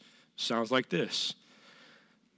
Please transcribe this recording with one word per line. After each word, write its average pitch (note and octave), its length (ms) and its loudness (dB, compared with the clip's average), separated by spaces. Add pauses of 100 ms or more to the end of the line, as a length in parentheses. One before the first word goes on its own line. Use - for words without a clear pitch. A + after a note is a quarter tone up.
(360)
Sounds A2+ 340 0
like B2+ 200 2
this. G#2 420 0 (1040)